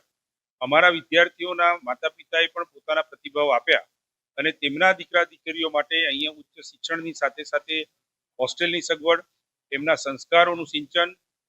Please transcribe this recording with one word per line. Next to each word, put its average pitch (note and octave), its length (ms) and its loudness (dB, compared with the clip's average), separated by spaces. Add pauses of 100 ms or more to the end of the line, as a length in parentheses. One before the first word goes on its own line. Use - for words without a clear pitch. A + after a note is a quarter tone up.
(600)
અમારા D3+ 280 4
વિદ્યાર્થીઓના F3 920 0
માતા B2+ 260 -6
પિતાએ E3 380 -2
પણ E3+ 160 -10
પોતાના D#3 380 -4
પ્રતિભાવ D3 480 -4
આપ્યા C3 300 2 (580)
અને D3 140 -2
તેમના D#3 400 2
દીકરા F3 320 0
દીકરીઓ D#3+ 460 -6
માટે D3+ 380 0
અહીંયા D3 240 -4
ઉચ્ચ D3+ 280 -20
શિક્ષણની E3 540 -8
સાથે C#3+ 300 -4
સાથે D#3 380 -4 (580)
હોસ્ટેલની E3+ 420 -2
સગવડ, E3 400 0 (500)
તેમના C#3+ 240 0
સંસ્કારોનું E3+ 680 0
સિંચન E3 460 -4 (380)